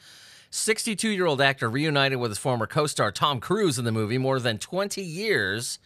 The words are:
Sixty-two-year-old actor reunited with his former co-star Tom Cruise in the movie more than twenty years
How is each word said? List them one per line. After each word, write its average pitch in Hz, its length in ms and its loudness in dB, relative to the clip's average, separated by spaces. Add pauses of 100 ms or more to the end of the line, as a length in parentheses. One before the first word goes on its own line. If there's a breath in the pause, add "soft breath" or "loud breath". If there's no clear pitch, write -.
(500 loud breath)
Sixty-two-year-old 208 880 0
actor 135 300 2
reunited 135 500 2
with 120 120 -2
his 101 80 -6
former 123 280 0
co-star 143 460 0
Tom 147 260 0
Cruise 175 400 0
in 123 60 -4
the 117 60 0
movie 110 260 0
more 131 220 0
than 117 180 -2
twenty 196 460 -6
years 151 840 -2